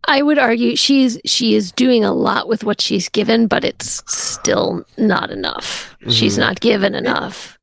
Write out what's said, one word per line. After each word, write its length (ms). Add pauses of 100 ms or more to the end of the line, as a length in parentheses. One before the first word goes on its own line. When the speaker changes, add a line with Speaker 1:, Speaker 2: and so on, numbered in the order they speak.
Speaker 1:
I 180
would 160
argue 380
she's, 500
she 280
is 160
doing 340
a 100
lot 340
with 160
what 160
she's 300
given, 380
but 160
it's 460
still 720 (140)
not 340
enough. 640 (140)
She's 260
Speaker 2:
Mm-hmm. 60
Speaker 1:
not 200
given 340
enough. 680